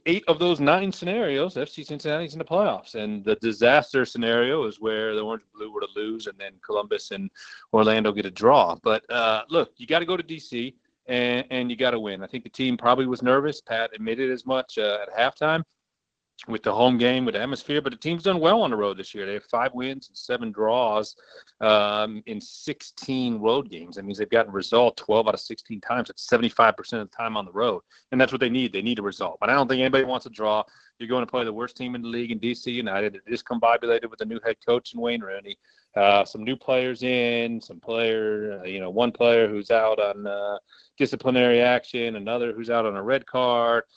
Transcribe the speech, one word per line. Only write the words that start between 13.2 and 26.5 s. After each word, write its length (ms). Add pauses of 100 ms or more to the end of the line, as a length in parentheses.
nervous. 400
Pat 320
admitted 380
as 140
much, 340
uh, 240
at 120
halftime 480 (840)
with 160
the 100
home 240
game, 280
with 100
the 60
atmosphere, 400
but 120
the 40
team's 260
done 180
well 200
on 80
the 60
road 220
this 180
year. 100
They 100
have 100
five 280
wins 360
and 80
seven 340
draws, 640 (460)
um, 640
in 160
sixteen 960
road 300
games. 260
That 80
means 140
they've 200
gotten 140
a 20
result 440
twelve 300
out 60
of 60
sixteen 400
times. 300
That's 180
seventy-five 480